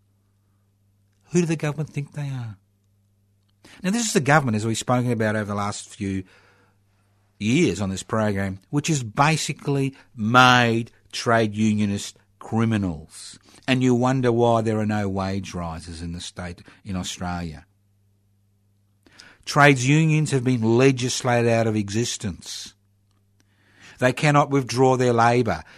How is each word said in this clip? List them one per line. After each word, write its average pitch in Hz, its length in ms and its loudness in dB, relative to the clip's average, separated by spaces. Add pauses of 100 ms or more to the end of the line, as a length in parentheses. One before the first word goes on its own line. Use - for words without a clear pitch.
(1300)
Who 175 100 2
do 175 60 0
the 160 100 -2
government 147 340 -6
think 143 220 -10
they 143 160 -10
are? 120 280 -10 (1300)
Now, 185 80 -2
this 233 160 -2
is 214 60 -4
the 202 80 2
government, 135 360 2
as 107 100 -4
we've 113 100 -2
spoken 123 340 -2
about 110 260 -2
over 107 80 -4
the 101 100 -8
last 101 340 -8
few 95 360 -6 (1120)
years 110 420 0
on 95 100 -2
this 95 120 -8
program, 98 580 -4 (100)
which 143 180 -2
has 147 140 0
basically 139 920 -2 (200)
made 120 720 4 (200)
trade 117 440 0
unionists 104 640 0 (200)
criminals. 104 1000 -4 (280)
And 127 160 0
you 127 120 4
wonder 127 380 2
why 117 280 2
there 110 200 -2
are 107 60 -2
no 107 220 -2
wage 95 460 -6
rises 85 480 -10
in 85 100 -8
the 87 80 -12
state, 87 420 -14 (220)
in 98 120 -8
Australia. 87 680 -8 (1800)
Trades 143 440 4
unions 156 440 2
have 131 120 -2
been 117 320 2
legislated 123 760 2
out 113 180 2
of 107 80 -2
existence. 101 1000 -6 (1200)
They 127 140 2
cannot 147 380 2
withdraw 131 460 2
their 123 160 2
labour. 117 500 2 (160)